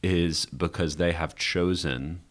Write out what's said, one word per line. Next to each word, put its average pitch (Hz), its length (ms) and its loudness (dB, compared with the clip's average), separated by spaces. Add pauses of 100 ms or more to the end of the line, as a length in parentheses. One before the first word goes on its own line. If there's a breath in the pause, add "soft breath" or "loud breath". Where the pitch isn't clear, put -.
is 87 440 2
because 80 500 -2
they 87 160 4
have 80 220 -4
chosen 87 840 -2 (120)